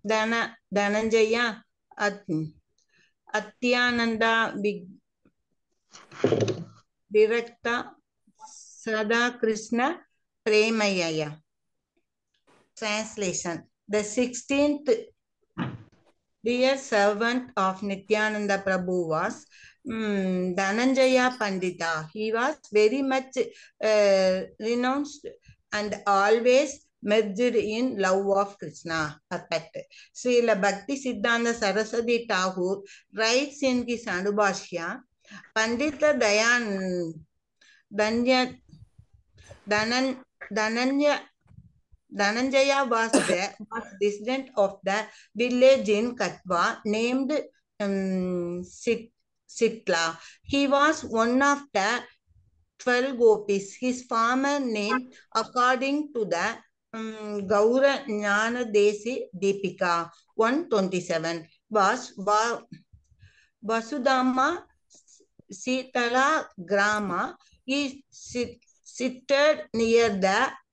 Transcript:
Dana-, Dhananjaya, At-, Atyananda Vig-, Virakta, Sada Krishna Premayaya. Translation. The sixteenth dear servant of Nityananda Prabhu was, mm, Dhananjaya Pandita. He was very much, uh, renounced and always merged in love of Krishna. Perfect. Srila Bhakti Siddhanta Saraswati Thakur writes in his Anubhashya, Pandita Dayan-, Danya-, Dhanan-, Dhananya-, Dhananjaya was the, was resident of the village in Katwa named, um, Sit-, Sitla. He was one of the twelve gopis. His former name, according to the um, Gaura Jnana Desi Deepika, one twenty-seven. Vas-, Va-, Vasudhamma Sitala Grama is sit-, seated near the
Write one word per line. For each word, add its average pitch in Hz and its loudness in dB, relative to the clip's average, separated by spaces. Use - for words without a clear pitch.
Dana-, 220 0
Dhananjaya, 220 2
At-, 202 -4
Atyananda 233 0
Vig-, 196 -4
Virakta, 233 0
Sada 233 -4
Krishna 233 -2
Premayaya. 196 0
Translation. 208 -4
The 208 0
sixteenth 277 0
dear 254 2
servant 233 0
of 190 -2
Nityananda 208 -2
Prabhu 180 -2
was, 170 -4
mm, 190 -2
Dhananjaya 254 2
Pandita. 175 -4
He 214 -4
was 233 -2
very 214 4
much, 262 -2
uh, 196 4
renounced 247 -2
and 208 -6
always 233 4
merged 214 2
in 226 -2
love 190 2
of 196 0
Krishna. 156 -6
Perfect. 165 -4
Srila 233 2
Bhakti 196 0
Siddhanta 233 0
Saraswati 226 0
Thakur 185 -2
writes 247 0
in 247 0
his 233 -6
Anubhashya, 190 -2
Pandita 269 0
Dayan-, 202 0
Danya-, 240 0
Dhanan-, 247 0
Dhananya-, 247 2
Dhananjaya 262 2
was 226 2
the, 190 0
was 233 -8
resident 214 -4
of 196 0
the 208 -2
village 247 4
in 226 0
Katwa 180 -2
named, 247 0
um, 180 -2
Sit-, - -4
Sitla. 170 -2
He 277 0
was 294 2
one 233 0
of 285 2
the 208 0
twelve 247 0
gopis. 202 2
His 247 -4
former 262 0
name, 240 -2
according 254 0
to 220 -2
the 175 -4
um, 214 -8
Gaura 233 4
Jnana 214 -2
Desi 214 2
Deepika, 180 -2
one 254 0
twenty-seven. 170 -2
Vas-, 214 2
Va-, 214 0
Vasudhamma 262 0
Sitala 254 -2
Grama 202 -2
is 277 -2
sit-, - -8
seated 269 0
near 226 4
the 196 0